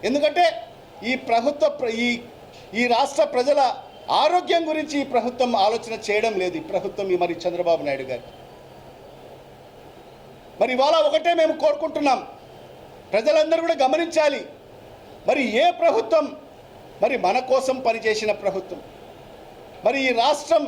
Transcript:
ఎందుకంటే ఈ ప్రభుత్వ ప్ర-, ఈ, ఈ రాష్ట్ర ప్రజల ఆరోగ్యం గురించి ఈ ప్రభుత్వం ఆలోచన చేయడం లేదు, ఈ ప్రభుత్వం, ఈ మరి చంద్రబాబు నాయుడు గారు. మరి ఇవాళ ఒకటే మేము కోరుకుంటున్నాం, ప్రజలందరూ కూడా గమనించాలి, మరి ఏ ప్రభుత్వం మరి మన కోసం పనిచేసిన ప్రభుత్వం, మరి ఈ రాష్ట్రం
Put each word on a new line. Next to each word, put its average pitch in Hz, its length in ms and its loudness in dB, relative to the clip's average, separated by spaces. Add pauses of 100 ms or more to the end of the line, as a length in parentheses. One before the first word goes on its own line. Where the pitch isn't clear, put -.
ఎందుకంటే 294 360 2 (680)
ఈ - 20 0 (160)
ప్రభుత్వ 285 400 0 (100)
ప్ర-, 226 160 -4 (120)
ఈ, - 20 2 (720)
ఈ 247 40 4 (120)
రాష్ట్ర 277 280 2 (100)
ప్రజల 277 260 2 (640)
ఆరోగ్యం 339 480 2
గురించి 311 320 -4
ఈ 269 120 -4
ప్రభుత్వం 240 360 0 (160)
ఆలోచన 226 280 -2 (140)
చేయడం 214 340 0
లేదు, 180 180 -4
ఈ 147 120 -14
ప్రభుత్వం, 196 420 -4
ఈ - 80 0
మరి 170 120 -2 (100)
చంద్రబాబు 170 440 0
నాయుడు 135 220 -6
గారు. 123 140 -8 (2250)
మరి 196 160 2
ఇవాళ 285 200 4 (120)
ఒకటే 320 320 2
మేము 320 140 4 (100)
కోరుకుంటున్నాం, 294 560 0 (920)
ప్రజలందరూ 311 540 2
కూడా 330 180 0
గమనించాలి, 294 580 2 (840)
మరి 269 140 2 (200)
ఏ 339 40 6 (160)
ప్రభుత్వం 320 440 2 (760)
మరి 247 220 0
మన 196 140 2 (120)
కోసం 262 260 2 (100)
పనిచేసిన 220 440 0 (100)
ప్రభుత్వం, 185 400 -6 (1040)
మరి 262 220 2
ఈ - 20 2 (140)
రాష్ట్రం 294 460 2